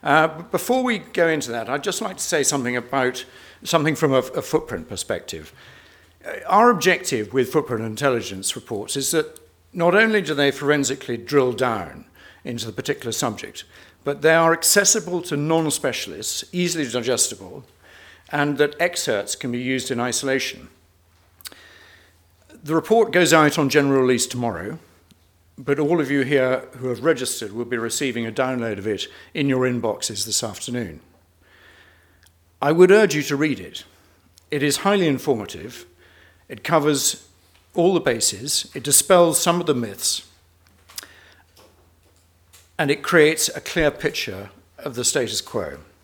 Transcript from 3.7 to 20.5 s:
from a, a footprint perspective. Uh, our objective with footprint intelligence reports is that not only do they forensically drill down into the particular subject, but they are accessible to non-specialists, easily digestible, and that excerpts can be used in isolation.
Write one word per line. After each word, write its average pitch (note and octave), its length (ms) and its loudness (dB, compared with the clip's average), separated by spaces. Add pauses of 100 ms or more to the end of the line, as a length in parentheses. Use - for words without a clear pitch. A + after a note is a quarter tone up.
from C#3 180 2
a, C3 60 6
a C3 220 -4
footprint - 460 -4
perspective. E2+ 640 -8 (720)
Uh, - 120 -12 (120)
our G#3 220 6
objective D#3 640 0
with B2+ 180 2
footprint B2+ 320 0
intelligence A2 720 -2
reports A2 400 -8
is C#3 160 -2
that D#3 280 -2 (340)
not F3 220 4
only A3 260 4
do D3+ 140 -4
they C#3 160 2
forensically C#3 680 0
drill B2+ 340 2
down G#2+ 540 -4 (400)
into A#2 220 -8
the A2 40 -10
particular - 400 -6
subject, - 540 -6 (380)
but C#3+ 180 -4
they D#3+ 140 6
are E3 180 6
accessible F3+ 680 2
to - 120 -6
non-specialists, D3 1160 -2
easily E3 340 -2
digestible, A2+ 800 -4 (680)
and D3 280 0
that D3 200 2
excerpts C3+ 560 -2
can B2+ 160 -8
be A#2+ 80 -4
used B2+ 320 -4
in A#2 80 -2
isolation. C3 680 -4 (1900)